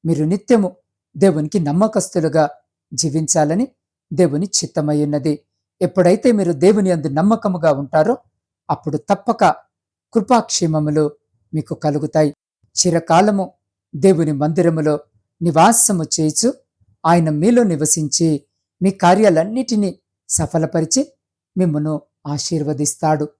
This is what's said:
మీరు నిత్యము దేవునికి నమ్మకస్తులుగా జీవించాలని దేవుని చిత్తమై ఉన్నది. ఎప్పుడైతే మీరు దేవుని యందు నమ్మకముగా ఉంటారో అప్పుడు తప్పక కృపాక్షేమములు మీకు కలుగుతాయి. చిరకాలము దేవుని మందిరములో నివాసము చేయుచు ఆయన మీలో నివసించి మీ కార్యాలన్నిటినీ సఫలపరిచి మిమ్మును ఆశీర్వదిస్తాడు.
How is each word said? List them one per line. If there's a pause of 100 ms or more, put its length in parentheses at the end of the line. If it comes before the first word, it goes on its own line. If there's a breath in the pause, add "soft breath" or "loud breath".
మీరు
నిత్యము (420)
దేవునికి
నమ్మకస్తులుగా (440)
జీవించాలని (460)
దేవుని
చిత్తమై
ఉన్నది. (420)
ఎప్పుడైతే
మీరు
దేవుని
యందు
నమ్మకముగా
ఉంటారో (520)
అప్పుడు
తప్పక (720)
కృపాక్షేమములు (420)
మీకు
కలుగుతాయి. (540)
చిరకాలము (420)
దేవుని
మందిరములో (420)
నివాసము
చేయుచు (520)
ఆయన
మీలో
నివసించి (380)
మీ
కార్యాలన్నిటినీ (300)
సఫలపరిచి (440)
మిమ్మును (260)
ఆశీర్వదిస్తాడు. (100)